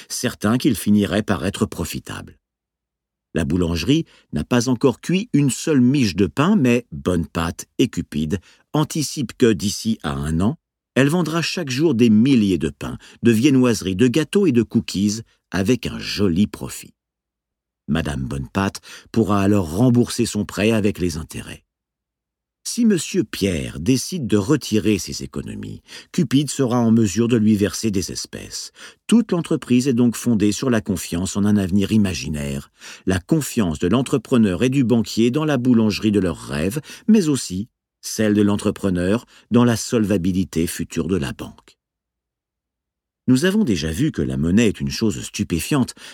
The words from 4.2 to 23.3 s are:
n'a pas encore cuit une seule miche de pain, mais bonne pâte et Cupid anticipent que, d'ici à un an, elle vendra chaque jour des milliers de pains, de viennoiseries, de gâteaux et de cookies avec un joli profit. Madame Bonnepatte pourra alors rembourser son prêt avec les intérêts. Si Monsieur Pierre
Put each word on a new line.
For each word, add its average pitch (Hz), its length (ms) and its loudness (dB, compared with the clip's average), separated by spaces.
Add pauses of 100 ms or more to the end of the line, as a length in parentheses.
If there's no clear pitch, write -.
n'a 73 120 -4
pas 123 240 0
encore 127 320 2
cuit 185 320 -2
une 143 180 2
seule 147 300 0
miche 120 360 2
de 95 100 4
pain, 170 300 2
mais 123 360 2
bonne 85 340 -2
pâte 85 400 -6 (120)
et 135 100 2
Cupid 80 520 -6 (320)
anticipent 151 640 -4
que, 113 160 4
d'ici 101 500 -4
à 76 100 -4
un 73 280 -2
an, 113 160 0 (380)
elle 135 140 4
vendra 165 340 0
chaque 156 280 -6
jour 143 240 2
des 117 160 4
milliers 107 480 4
de 73 120 -4
pains, 65 280 -10 (240)
de 117 80 4
viennoiseries, 120 640 2
de 123 120 4
gâteaux 156 380 2
et 147 60 4
de 117 100 4
cookies 104 580 -2 (300)
avec 98 360 -2
un 113 120 -8
joli 101 480 0
profit. - 480 -12 (960)
Madame 73 360 -4
Bonnepatte 69 560 -4 (300)
pourra 101 320 2
alors 95 340 0
rembourser 120 480 2
son 104 200 -4
prêt 104 260 -2
avec 107 280 0
les 85 180 -4
intérêts. - 480 -12 (1000)
Si - 220 -2
Monsieur - 400 2
Pierre 76 560 -4